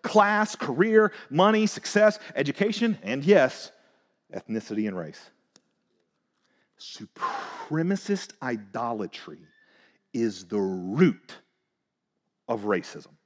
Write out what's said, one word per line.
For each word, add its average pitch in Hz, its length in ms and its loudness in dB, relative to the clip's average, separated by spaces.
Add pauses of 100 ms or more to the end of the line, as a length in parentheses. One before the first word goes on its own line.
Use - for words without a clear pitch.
class, 208 520 2
career, 208 560 2 (200)
money, 208 340 4
success, 208 540 2 (160)
education, 202 680 -2
and 131 240 -4
yes, 156 460 4 (600)
ethnicity 107 560 -4
and 95 80 -4
race. 78 360 -12 (1500)
Supremacist - 1500 -6 (100)
idolatry 113 1040 -8 (680)
is 104 320 -2
the 104 120 -4
root 98 840 0 (1080)
of 117 140 -4
racism. 92 500 -2 (140)